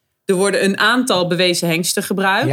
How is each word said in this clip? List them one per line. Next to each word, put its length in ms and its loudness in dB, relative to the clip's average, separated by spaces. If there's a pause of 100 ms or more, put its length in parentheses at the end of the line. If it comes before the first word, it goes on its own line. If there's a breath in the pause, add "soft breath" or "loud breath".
(260)
Er 100 0
worden 280 0
een 140 0
aantal 500 0
bewezen 400 0
hengsten 360 -2
gebruikt. 500 0